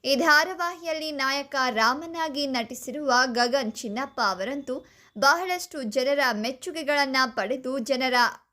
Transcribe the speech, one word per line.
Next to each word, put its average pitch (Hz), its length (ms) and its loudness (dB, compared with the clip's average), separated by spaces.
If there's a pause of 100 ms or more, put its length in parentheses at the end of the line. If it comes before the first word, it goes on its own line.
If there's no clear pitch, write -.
ಈ 269 100 4
ಧಾರಾವಾಹಿಯಲ್ಲಿ 330 960 2
ನಾಯಕ 277 440 -4 (140)
ರಾಮನಾಗಿ 285 760 0
ನಟಿಸಿರುವ 262 680 -2 (120)
ಗಗನ್ 240 460 0
ಚಿನ್ನಪ್ಪ 247 500 -6
ಅವರಂತೂ 240 640 -4 (320)
ಬಹಳಷ್ಟು 339 680 2
ಜನರ 262 360 0 (140)
ಮೆಚ್ಚುಗೆಗಳನ್ನ 269 920 -2
ಪಡೆದು 254 540 -4
ಜನರ 254 340 0 (400)